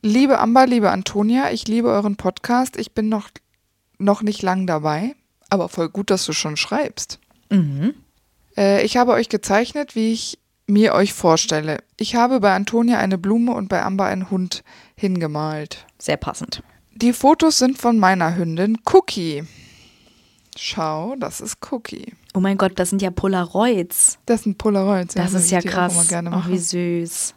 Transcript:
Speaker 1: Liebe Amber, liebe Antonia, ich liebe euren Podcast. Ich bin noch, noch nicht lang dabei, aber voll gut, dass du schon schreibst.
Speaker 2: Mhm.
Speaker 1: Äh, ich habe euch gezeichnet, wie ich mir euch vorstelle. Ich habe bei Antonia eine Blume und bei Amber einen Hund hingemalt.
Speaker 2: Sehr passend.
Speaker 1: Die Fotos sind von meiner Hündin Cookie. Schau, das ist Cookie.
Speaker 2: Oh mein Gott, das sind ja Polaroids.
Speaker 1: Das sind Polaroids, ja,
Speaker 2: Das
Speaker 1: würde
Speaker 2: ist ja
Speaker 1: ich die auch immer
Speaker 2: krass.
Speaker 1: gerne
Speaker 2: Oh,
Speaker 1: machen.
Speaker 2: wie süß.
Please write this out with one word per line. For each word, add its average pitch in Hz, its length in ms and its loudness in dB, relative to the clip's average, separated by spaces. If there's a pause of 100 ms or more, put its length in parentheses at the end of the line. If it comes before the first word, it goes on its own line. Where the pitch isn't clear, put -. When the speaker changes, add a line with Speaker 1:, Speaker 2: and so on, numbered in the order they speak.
Speaker 1:
Liebe 254 380 4
Amber, 254 280 6
liebe 233 240 4
Antonia, 214 600 0
ich - 160 -6
liebe 226 220 0
euren 208 280 0
Podcast. 240 600 -2
Ich - 160 -8
bin 214 160 -2
noch, 214 200 -4 (680)
noch 202 240 2
nicht 208 200 -4
lang 190 240 0
dabei, 156 500 -2 (340)
aber 175 180 0
voll 165 200 -4
gut, 202 220 -4
dass 185 140 0
du 160 80 -6
schon 151 240 -4
schreibst. - 640 -6 (320)
Speaker 2:
Mhm. 165 440 0 (640)
Speaker 1:
Äh, 202 280 4
ich 220 120 -2
habe 247 160 4
euch 233 160 2
gezeichnet, 233 680 -2
wie 220 160 0
ich - 260 -8 (280)
mir 208 280 4
euch 202 200 2
vorstelle. 156 640 0 (180)
Ich - 180 -6
habe 247 260 2
bei 196 140 4
Antonia 233 440 0
eine 190 200 0
Blume 226 340 0
und 196 160 -4
bei 196 140 -2
Amber 190 220 -2
einen 190 260 -4
Hund 185 320 -4 (340)
hingemalt. 156 880 -4 (140)
Speaker 2:
Sehr 147 180 -4
passend. - 460 -10 (300)
Speaker 1:
Die 233 200 0
Fotos 311 460 4
sind 254 200 2
von 233 200 2
meiner 185 380 2
Hündin 180 480 -2
Cookie. 165 600 2 (1120)
Schau, 160 600 -6
das - 240 -8
ist - 180 -12 (140)
Cookie. - 400 -10 (220)
Speaker 2:
Oh 190 60 2
mein 196 180 2
Gott, 190 200 2
das 180 120 0
sind 196 120 0
ja 185 80 -2
Polaroids. 185 1160 0
Speaker 1:
Das 233 160 0
sind 202 160 -4
Polaroids, 196 560 0
ja, 180 80 0
Speaker 2:
Das 185 100 0
Speaker 1:
würde 185 120 2
Speaker 2:
ist 185 60 2
ja 185 80 2
Speaker 1:
ich 175 60 -2
die 175 60 -4
auch 165 40 -4
immer 180 140 0
Speaker 2:
krass. 175 200 0
Speaker 1:
gerne 170 220 -4
Speaker 2:
Oh, 170 60 -2
Speaker 1:
machen. 180 160 -2
Speaker 2:
wie 185 60 0
süß. 170 800 -4